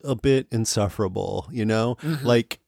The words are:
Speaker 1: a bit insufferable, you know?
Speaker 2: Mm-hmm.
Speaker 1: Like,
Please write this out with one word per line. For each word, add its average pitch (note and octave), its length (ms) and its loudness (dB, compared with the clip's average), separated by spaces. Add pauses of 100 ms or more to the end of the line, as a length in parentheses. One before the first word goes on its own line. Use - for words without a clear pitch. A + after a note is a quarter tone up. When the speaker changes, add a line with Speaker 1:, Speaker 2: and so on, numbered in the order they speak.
Speaker 1:
a C3+ 100 -2
bit C3+ 340 2
insufferable, G2+ 1000 -2
you A2+ 140 -2
know? A2+ 360 2
Speaker 2:
Mm-hmm. D3+ 240 -4
Speaker 1:
Like, A#2+ 420 2